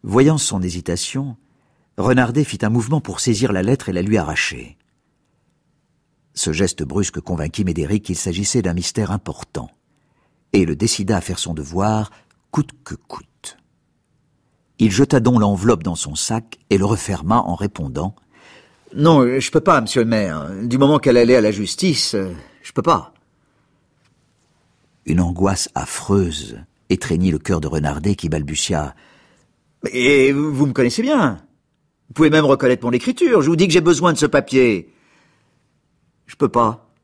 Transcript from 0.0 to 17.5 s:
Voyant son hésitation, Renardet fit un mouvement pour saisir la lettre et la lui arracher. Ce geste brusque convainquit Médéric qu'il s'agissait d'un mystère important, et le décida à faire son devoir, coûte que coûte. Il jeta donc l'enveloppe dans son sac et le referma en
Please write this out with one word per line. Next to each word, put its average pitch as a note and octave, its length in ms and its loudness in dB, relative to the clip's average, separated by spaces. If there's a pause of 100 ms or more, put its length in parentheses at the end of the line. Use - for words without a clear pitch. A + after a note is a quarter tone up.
Voyant C3+ 340 4
son G2 240 -4
hésitation, F2+ 720 -6 (640)
Renardet B2 460 2
fit - 200 -6
un G#2+ 60 2
mouvement A#2+ 300 0
pour - 180 -10
saisir A2+ 340 0
la F#2 100 0
lettre A#2 260 0
et F#2+ 40 -4
la F2 100 -2
lui G#2 140 0
arracher. D2 640 -4 (1600)
Ce - 180 -4
geste E2+ 320 -2
brusque F2 360 -6
convainquit D#2+ 440 -6
Médéric F2 400 -2
qu'il F2 120 -6
s'agissait G2 460 -4
d'un F2 120 -2
mystère F2 360 -4
important, D2+ 600 -10 (800)
et F#2+ 120 4
le D#2+ 120 -2
décida G#2 400 -2
à F2 40 -2
faire F2 200 -8
son F2 120 -6
devoir, F#2+ 600 -4 (400)
coûte - 180 -2 (140)
que - 100 -12
coûte. - 640 -20 (1300)
Il A2 80 6
jeta C3 300 4
donc A#2+ 180 4
l'enveloppe G2+ 440 2
dans E2+ 120 -4
son D2 200 -8
sac - 440 -6 (120)
et G2 80 4
le G2 80 0
referma G2 500 -2
en G2 180 0